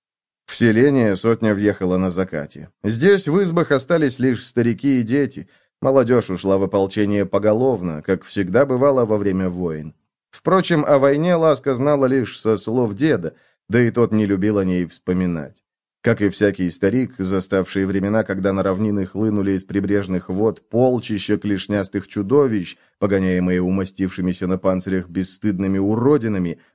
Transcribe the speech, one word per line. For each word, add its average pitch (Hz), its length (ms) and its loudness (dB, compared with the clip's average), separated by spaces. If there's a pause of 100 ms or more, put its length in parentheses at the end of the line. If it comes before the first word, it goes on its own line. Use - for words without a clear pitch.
(460)
В - 100 -10
селение 117 600 4
сотня 113 380 2
въехала 98 440 0
на 92 140 0
закате. 80 580 -6 (140)
Здесь 151 440 2
в 170 160 2
избах 170 280 0
остались 143 480 0
лишь 123 260 0
старики 120 540 0
и 120 40 0
дети. 131 440 -2 (340)
Молодёжь 127 480 2
ушла 95 280 0
в 98 60 0
ополчение 101 640 0
поголовно, 101 760 0
как 95 220 -2
всегда 101 420 0
бывало 131 400 2
во 107 120 0
время 95 320 0
войн. 80 440 -8 (380)
Впрочем, 170 540 0
о 143 140 4
войне 147 360 2
Ласка 147 400 2
знала 139 320 2
лишь 127 320 -2
со 110 180 0
слов 110 380 -2
деда, 110 400 0 (340)
да 120 120 4
и 117 100 4
тот 117 200 2
не 107 140 2
любил 101 320 0
о 95 80 0
ней 90 200 0
вспоминать. 87 800 -4 (380)
Как 110 200 0
и 101 80 4
всякий 95 400 0
старик, 107 480 0
заставший 95 680 -2
времена, 101 380 0
когда 95 300 -2
на 95 80 0
равнины 98 460 -2
хлынули 101 460 -2
из 95 100 -2
прибрежных 95 680 -2
вод 101 400 -2
полчища 110 680 0
клешнястых 101 680 -4
чудовищ, 110 720 0 (220)
погоняемые 92 640 0
умастившимися 92 840 -4
на 92 140 -2
панцирях 92 500 -2
бесстыдными 95 720 -4
уродинами, 110 800 0 (160)